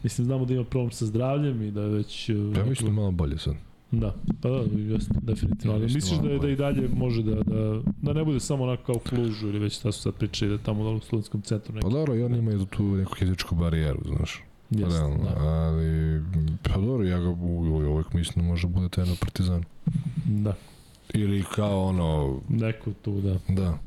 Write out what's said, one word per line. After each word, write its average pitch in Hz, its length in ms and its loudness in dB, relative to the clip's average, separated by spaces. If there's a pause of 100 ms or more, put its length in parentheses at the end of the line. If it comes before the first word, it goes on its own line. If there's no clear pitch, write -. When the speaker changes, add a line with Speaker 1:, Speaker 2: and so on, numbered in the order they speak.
Speaker 1:
Mislim, 120 220 0
znamo 131 200 0
da 123 80 0
ima 127 100 0
problem 120 280 0
sa - 140 -4
zdravljem 127 560 0
i 104 100 -2
da 104 100 -4
je 104 80 0
već, 104 400 -2
e, 113 40 2
Speaker 2:
Ja 104 320 0
mislim 131 140 0
da 113 60 0
je 104 80 2
malo 101 180 2
bolje 80 260 0
sad. 71 160 -2 (380)
Speaker 1:
Da, 113 240 0 (260)
pa 127 80 2
da, 131 80 0 (160)
jeste, 107 480 0
definitivno. 110 500 0
Speaker 2:
Ja 107 40 2
Speaker 1:
Ali 107 80 2
Speaker 2:
mislim 123 140 2
Speaker 1:
misliš 151 160 0
Speaker 2:
malo 151 100 2
Speaker 1:
da, 143 100 2
da 139 60 2
Speaker 2:
bolje. 143 140 2
Speaker 1:
i - 20 0
dalje 135 340 2
može 123 340 2
da, 107 120 2
da, 107 460 0 (160)
da 147 160 0
ne 156 100 2
bude 151 160 2
samo 135 240 -2
onako 127 200 -2
kao 123 120 0
u 113 40 0
Klužu 110 480 -2
ili 104 120 -2
već 104 160 0
šta 104 160 -2
su - 100 -6
sad 107 120 -2
pričali 104 380 -2
da 104 80 0
tamo 107 240 -2
dole 110 120 0
u 107 60 -2
studentskom 107 400 -4
centru 107 320 -4
neki. 107 100 -2
Speaker 2:
Pa 95 60 2
dobro, 139 260 2
i 117 80 2
on 120 120 0
ima 113 180 0
i 95 140 0
tu - 180 -2
neku 95 300 0
fizičku 92 400 0
barijeru, 80 520 2
znaš. 78 360 -2 (260)
Speaker 1:
Jeste, 104 220 0
Speaker 2:
Realno, 73 340 2
Speaker 1:
da. - 140 0
Speaker 2:
ali, 80 840 2 (420)
pa - 120 2
dobro, 110 300 2
ja 90 140 2
ga 87 100 2
u-, 87 40 0
u-, 85 540 0
uvek 76 260 0
mislim 85 240 0
da 85 120 2
može 87 180 0
bude 90 220 0
trener 90 280 0
Partizana. 90 460 0 (600)
Speaker 1:
Da. 104 300 0 (580)
Speaker 2:
Ili 101 340 2
kao 104 380 0
ono 78 560 0 (100)
Speaker 1:
Neko 110 440 -2
tu, 101 280 -4
da. 98 160 0 (120)
Speaker 2:
Da. 92 380 2